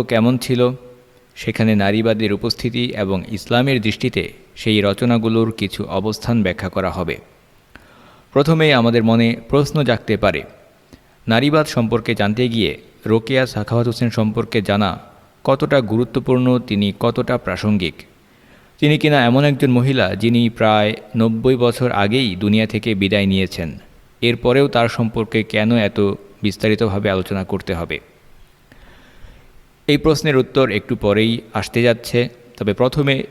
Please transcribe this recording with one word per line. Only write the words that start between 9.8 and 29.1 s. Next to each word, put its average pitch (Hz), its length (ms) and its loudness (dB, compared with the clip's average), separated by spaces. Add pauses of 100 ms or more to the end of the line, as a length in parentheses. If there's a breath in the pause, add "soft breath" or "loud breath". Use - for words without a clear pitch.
জাগতে 113 320 -2
পারে, 90 240 0 (840 soft breath)
নারীবাদ 143 400 2
সম্পর্কে 117 480 -2
জানতে 104 340 -2
গিয়ে 104 240 0 (340)
রোকেয়া 127 400 0
সাখাওয়াত 117 420 -2
হোসেন 117 220 -2
সম্পর্কে 110 520 -2
জানা 101 280 0 (540)
কতটা 139 340 2 (120)
গুরুত্বপূর্ণ, 127 560 0 (200)
তিনি 101 220 0 (120)
কতটা 120 380 -2
প্রাসঙ্গিক? 92 580 -2 (840 soft breath)
তিনি 151 200 2
কিনা 147 200 2 (100)
এমন 131 160 4
একজন 139 260 2
মহিলা 123 360 2 (160)
যিনি 117 280 2
প্রায় 107 400 2 (260)
নব্বই 113 400 2
বছর 120 320 0 (140)
আগেই 117 340 0
দুনিয়া 104 300 2
থেকে 110 280 -4
বিদায় 98 380 0
নিয়েছেন, 92 360 -2 (540)
এরপরেও 123 460 2
তার 117 200 0
সম্পর্কে 113 560 -2
কেন 107 260 0 (180)
এত 104 100 -10 (440)
বিস্তারিতভাবে 104 680 -2
আলোচনা 95 340 -4
করতে 95 300 -6
হবে? 80 220 -8 (1900 soft breath)